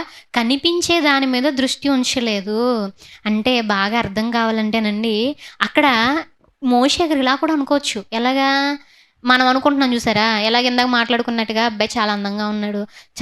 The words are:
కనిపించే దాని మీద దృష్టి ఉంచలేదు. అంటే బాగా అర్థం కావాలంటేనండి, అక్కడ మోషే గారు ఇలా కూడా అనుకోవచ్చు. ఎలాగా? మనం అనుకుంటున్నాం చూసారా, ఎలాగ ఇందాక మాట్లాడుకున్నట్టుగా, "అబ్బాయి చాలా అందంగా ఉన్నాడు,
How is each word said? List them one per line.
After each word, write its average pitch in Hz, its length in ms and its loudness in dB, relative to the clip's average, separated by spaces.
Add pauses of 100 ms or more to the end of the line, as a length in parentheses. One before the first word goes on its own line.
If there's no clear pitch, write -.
(360)
కనిపించే 330 680 0
దాని 277 240 2
మీద 254 180 0
దృష్టి 269 460 -2
ఉంచలేదు. 233 960 -2 (400)
అంటే 220 360 0
బాగా 208 360 0
అర్థం 220 340 -2
కావాలంటేనండి, 220 1040 0 (260)
అక్కడ 254 560 2 (460)
మోషే 262 420 2
గారు 302 140 0
ఇలా 262 160 2
కూడా 311 180 0
అనుకోవచ్చు. 277 600 -2
ఎలాగా? 269 640 0 (480)
మనం 254 220 4
అనుకుంటున్నాం 262 460 2
చూసారా, 220 460 0
ఎలాగ 226 260 2
ఇందాక 247 200 2
మాట్లాడుకున్నట్టుగా, 233 800 0
"అబ్బాయి 220 340 -2
చాలా 208 140 0
అందంగా 202 340 -4
ఉన్నాడు, 208 400 -4 (340)